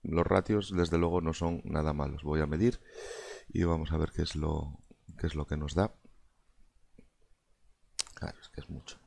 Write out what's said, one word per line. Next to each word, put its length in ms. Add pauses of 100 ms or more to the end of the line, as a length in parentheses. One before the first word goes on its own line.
los 220
ratios 520
desde 220
luego 220
no 140
son 300
nada 280
malos. 300
Voy 180
a 60
medir 340 (680)
y 160
vamos 260
a 60
ver 180
qué 80
es 140
lo, 420 (400)
qué 80
es 80
lo 140
que 80
nos 180
da. 180 (2250)
Claro, 260
es 100
que 100
es 100
mucho. 360